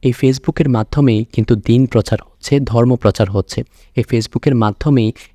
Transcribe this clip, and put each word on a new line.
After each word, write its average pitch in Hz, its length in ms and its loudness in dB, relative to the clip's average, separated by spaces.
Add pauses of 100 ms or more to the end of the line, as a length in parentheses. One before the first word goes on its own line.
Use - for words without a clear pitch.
এই 131 100 0
Facebook-এর 135 560 -2
মাধ্যমেই 117 560 0
কিন্তু 113 320 0
দিন 120 300 2
প্রচার 110 360 0
হচ্ছে, - 380 -4
ধর্ম 120 360 0
প্রচার 104 340 0
হচ্ছে। - 320 -4 (320)
এই 123 160 -2
Facebook-এর 127 440 -2
মাধ্যমেই 113 580 0 (220)